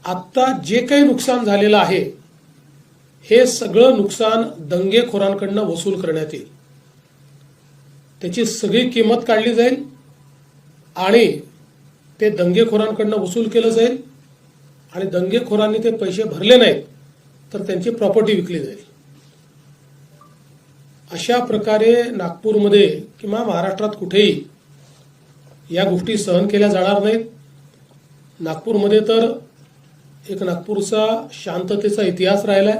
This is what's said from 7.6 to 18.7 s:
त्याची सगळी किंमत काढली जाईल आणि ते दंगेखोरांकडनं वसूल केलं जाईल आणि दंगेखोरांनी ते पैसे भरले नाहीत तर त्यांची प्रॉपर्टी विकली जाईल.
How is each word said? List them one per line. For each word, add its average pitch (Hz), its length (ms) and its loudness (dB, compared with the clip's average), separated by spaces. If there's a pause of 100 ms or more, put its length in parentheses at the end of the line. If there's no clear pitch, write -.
त्याची 185 240 -4
सगळी 226 440 -2
किंमत 233 400 0
काढली 226 260 2
जाईल 247 300 0 (1120)
आणि 196 440 2 (800)
ते 214 100 2
दंगेखोरांकडनं 214 880 0
वसूल 208 320 -2
केलं 226 200 2
जाईल 233 280 2 (960)
आणि 190 140 -8
दंगेखोरांनी 208 720 -2
ते 226 180 0
पैसे 196 280 -4
भरले 196 320 4
नाहीत 208 260 4 (680)
तर 196 100 -8
त्यांची 180 280 -4
प्रॉपर्टी 214 420 2
विकली 175 260 -2
जाईल. - 260 -10 (2250)